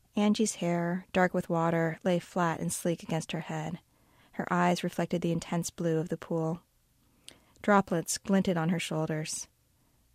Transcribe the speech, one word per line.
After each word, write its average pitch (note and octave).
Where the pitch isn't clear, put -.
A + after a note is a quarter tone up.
Angie's G#3
hair, E3+
dark F3+
with F3+
water, E3
lay F3
flat E3+
and E3+
sleek -
against -
her E3
head. D#3+
Her -
eyes F3
reflected F3
the E3+
intense E3+
blue E3
of D#3+
the E3
pool. E3
Droplets F#3+
glinted F#3+
on D#3+
her F3
shoulders. D#3